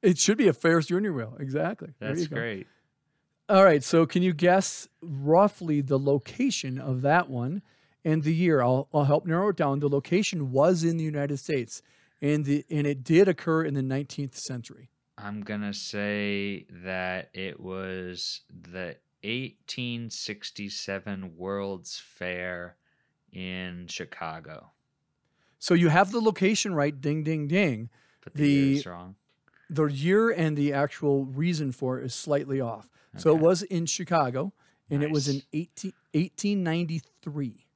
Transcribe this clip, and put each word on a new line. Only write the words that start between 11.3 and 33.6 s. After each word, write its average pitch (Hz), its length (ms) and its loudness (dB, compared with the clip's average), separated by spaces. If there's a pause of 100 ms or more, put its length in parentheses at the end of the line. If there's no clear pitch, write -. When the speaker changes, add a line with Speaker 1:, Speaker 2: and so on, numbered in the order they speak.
Speaker 1:
States, 131 420 -6 (400)
and 147 240 0
the, 143 260 0
and 147 160 0
it 143 160 -2
did 175 260 6
occur 165 360 0
in 151 80 -4
the 135 100 -2
nineteenth 135 540 -6
century. - 540 -12 (260)
Speaker 2:
I'm 104 240 -10
gonna 104 320 -6
say 101 920 -4 (180)
that 92 480 -6
it 95 260 -10
was 92 920 -10
the 87 460 -12 (260)
eighteen 120 880 -8
sixty-seven 98 1300 -10
World's 98 600 -8
Fair 90 760 -10 (560)
in 92 560 -10
Chicago. 80 840 -12 (840)
Speaker 1:
So - 140 -2
you 170 160 6
have 190 240 4
the 233 80 0
location 208 540 0
right, 147 260 0
ding, 151 240 -2
ding, 151 240 -2
ding. 139 400 0 (340)
Speaker 2:
But - 120 -20
the 143 80 0
Speaker 1:
The 147 80 4
Speaker 2:
year 139 260 4
is 139 100 -6
wrong. 90 280 -14 (560)
Speaker 1:
the 156 160 0
year 180 440 2
and 160 260 0
the 143 160 0
actual 139 540 0
reason 147 460 -2
for 127 280 -4
it - 60 -10
is 123 80 -6
slightly 139 460 -2
off. 113 300 -8 (260)
So 156 140 4
it 156 40 8
Speaker 2:
Okay. 160 100 4
Speaker 1:
was 175 180 6